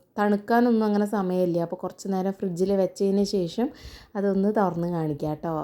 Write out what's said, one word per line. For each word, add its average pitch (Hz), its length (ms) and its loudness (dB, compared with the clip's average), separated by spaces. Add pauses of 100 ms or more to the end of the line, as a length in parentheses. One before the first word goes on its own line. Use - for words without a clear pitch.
(140)
തണുക്കാനൊന്നും 220 720 2
അങ്ങനെ 208 200 2
സമയമില്ല. 185 560 0
അപ്പോൾ 170 140 -6
കുറച്ച് - 320 -10
നേരം 190 240 0
ഫ്രിഡ്ജിൽ 190 420 -2
വെച്ചതിന് 196 500 2
ശേഷം 196 440 -2 (460)
അതൊന്ന് 196 380 2
തുറന്ന് 175 360 0
കാണിക്കാം 156 420 -2
കേട്ടോ. 160 340 -4